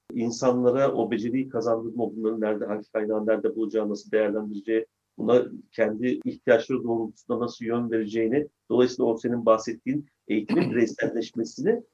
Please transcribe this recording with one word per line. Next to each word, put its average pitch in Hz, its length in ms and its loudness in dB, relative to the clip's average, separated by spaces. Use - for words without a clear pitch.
insanlara 123 800 2
o 107 180 0
beceriyi 120 380 -2
kazandırma, 113 680 -2
bunların 110 240 -2
nerede, 107 240 0
hangi 104 280 -6
kaynağı 107 340 -2
nerede 110 300 0
bulacağı, 107 320 0
nasıl 104 220 -8
değerlendireceği, 107 760 0
buna 120 260 4
kendi 110 520 -2
ihtiyaçları 120 600 0
doğrultusunda 113 560 -4
nasıl 117 240 -6
yön 117 260 -2
vereceğini, 113 580 0
dolayısıyla 123 340 4
o 117 120 2
senin 120 300 -2
bahsettiğin 117 600 2
eğitimin 110 420 2
<clears throat> 110 40 -2
bireyselleşmesini 117 1080 0